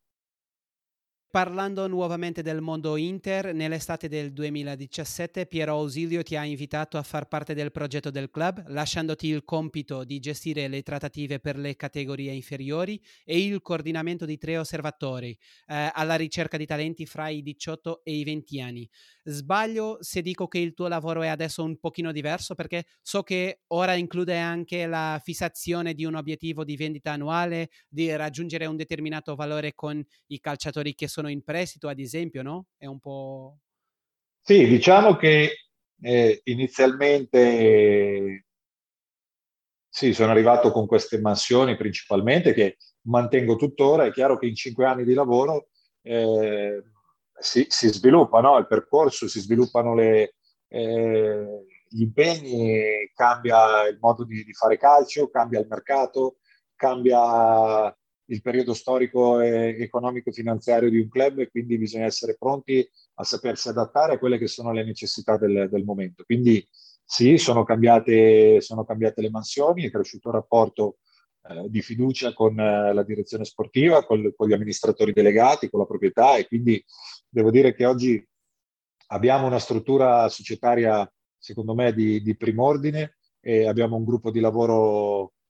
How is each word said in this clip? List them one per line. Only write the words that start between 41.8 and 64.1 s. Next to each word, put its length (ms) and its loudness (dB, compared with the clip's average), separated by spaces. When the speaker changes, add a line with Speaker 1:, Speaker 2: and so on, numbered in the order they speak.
Speaker 2:
che 220 0
mantengo 520 0
tuttora. 480 2
È 80 0
chiaro 260 0
che 100 -4
in 80 -4
cinque 300 -4
anni 200 0
di 80 4
lavoro, 560 0
eh, 800 -2
si, 300 0
si 180 0
sviluppa, 540 6
no? 160 6
Il 100 2
percorso, 640 0
si 100 -8
sviluppano 560 0
le, 400 4
eh, 960 -2
gli 140 -6
impegni, 1120 0
cambia 760 4
il 140 -4
modo 240 2
di, 180 -12
di 100 -20
fare 240 2
calcio, 520 4
cambia 320 -2
il 80 -4
mercato, 680 -4
cambia 1200 2
il 140 -10
periodo 320 -2
storico 680 2
e 380 0
economico 520 -6
finanziario 580 0
di 80 2
un 120 0
club 300 0
e 100 -4
quindi 280 -4
bisogna 280 -4
essere 320 -4
pronti 520 -2
a 100 -10
sapersi 420 -6
adattare 460 0